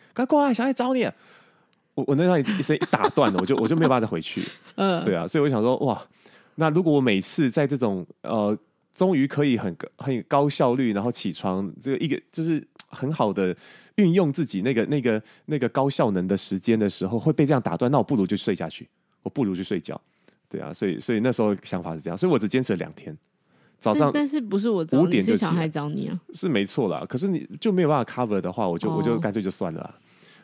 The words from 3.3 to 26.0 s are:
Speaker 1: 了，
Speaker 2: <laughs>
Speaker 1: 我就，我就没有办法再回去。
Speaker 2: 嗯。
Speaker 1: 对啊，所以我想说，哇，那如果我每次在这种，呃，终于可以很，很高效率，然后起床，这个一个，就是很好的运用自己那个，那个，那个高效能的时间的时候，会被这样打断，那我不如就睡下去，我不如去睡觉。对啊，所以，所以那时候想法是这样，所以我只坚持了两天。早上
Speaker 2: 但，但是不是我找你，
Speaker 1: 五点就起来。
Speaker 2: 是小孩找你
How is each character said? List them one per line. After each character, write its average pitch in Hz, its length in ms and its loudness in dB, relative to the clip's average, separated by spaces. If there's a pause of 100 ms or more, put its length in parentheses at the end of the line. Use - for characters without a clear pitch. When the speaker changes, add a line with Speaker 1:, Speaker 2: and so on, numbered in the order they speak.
Speaker 1:
了， 92 60 0
Speaker 2:
<laughs> 92 40 2
Speaker 1:
我 - 20 0
就， 131 120 2
我 113 100 2
就 139 80 2
没 160 80 2
有 156 60 4
办 127 120 4
法 110 60 2
再 - 20 -8
回 82 140 -4
去。 - 220 -8 (320)
Speaker 2:
嗯。 190 280 0
Speaker 1:
对 107 80 2
啊， 82 140 0
所 117 140 0
以 - 20 4
我 147 80 4
想 117 100 2
说， 123 180 2
哇， 120 220 0 (540)
那 156 160 2
如 170 140 2
果 160 80 4
我 143 80 6
每 107 200 4
次 135 300 0
在 147 160 2
这 143 100 -2
种， 101 300 -2 (160)
呃， 104 340 0 (380)
终 185 220 2
于 135 100 4
可 147 180 -2
以 123 140 2
很， 92 160 -4 (220)
很 127 320 -4
高 143 200 2
效 135 260 2
率， 127 180 0
然 98 100 0
后 120 80 -2
起 101 220 -6
床， 95 400 -4 (100)
这 135 80 -6
个 135 80 -2
一 165 80 -2
个， 135 140 -2 (100)
就 160 140 -6
是 160 200 -2 (220)
很 - 260 -6
好 113 200 0
的 92 220 -2 (420)
运 180 160 6
用 170 200 4
自 165 140 -2
己 92 160 -4
那 131 100 0
个， 110 140 2
那 147 140 0
个， 113 200 0 (260)
那 151 120 -4
个 120 120 0
高 139 200 0
效 131 220 2
能 92 160 0
的 98 80 2
时 - 200 -4
间 110 220 2
的 104 100 2
时 - 160 -4
候， 101 140 -2
会 156 140 2
被 151 120 4
这 143 80 2
样 131 80 4
打 82 160 -4
断， 123 140 0
那 143 80 4
我 107 60 2
不 147 100 -2
如 101 100 4
就 98 120 0
睡 98 180 -2
下 85 140 -6
去， - 200 -16 (360)
我 95 60 -8
不 139 140 -2
如 95 120 -2
去 92 80 -6
睡 90 160 -4
觉。 - 200 -10 (480)
对 - 120 -10
啊， 71 120 -10
所 101 140 -4
以， 82 120 -2
所 - 140 -4
以 110 60 2
那 123 120 2
时 120 120 0
候 104 120 2 (100)
想 92 180 -6
法 82 120 -8
是 80 60 -10
这 82 80 -10
样， 87 80 -6
所 180 120 0
以 170 40 4
我 131 60 4
只 107 100 0
坚 131 140 0
持 110 100 -2
了 95 40 0
两 82 160 -8
天。 76 240 -16 (640)
早 220 120 0
上 302 200 2
Speaker 2:
但， 294 100 0
但 285 60 -2
是 294 120 -2
不 202 180 -4
是 226 120 0
我 180 140 0
找 160 140 0
你， - 60 6
Speaker 1:
五 175 40 4
点 175 160 2
就 220 120 2
起 202 80 0
来。 165 60 0
Speaker 2:
是 165 40 2
小 175 40 0
孩 160 100 0
找 151 200 -6
你 135 180 -6